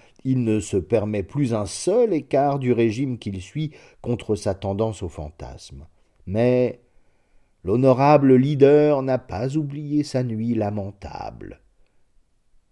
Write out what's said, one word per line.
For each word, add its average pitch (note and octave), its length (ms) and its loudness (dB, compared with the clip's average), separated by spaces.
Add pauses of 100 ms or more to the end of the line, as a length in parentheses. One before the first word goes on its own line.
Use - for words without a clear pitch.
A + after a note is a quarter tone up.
(260)
il C3 180 0
ne G#2+ 160 0
se G2+ 180 -4
permet G#2 460 -2
plus B2+ 300 -4
un G#2 120 -2
seul G#3+ 480 0
écart C#3 460 0
du B2 140 2
régime A#2 440 0
qu'il G2 240 -8
suit D3+ 300 -8 (300)
contre G#2+ 340 -4
sa G2+ 180 -2
tendance G2+ 500 -4
au F#2 40 -6
fantasme. C#2 800 -16 (380)
Mais A#2+ 560 0 (840)
l'honorable C3 720 6
leader C#3+ 680 4
n'a C3 160 -2
pas B2 380 -6
oublié D3 480 -4
sa C3+ 200 -2
nuit A2+ 320 -2
lamentable. G2+ 1040 -8 (1120)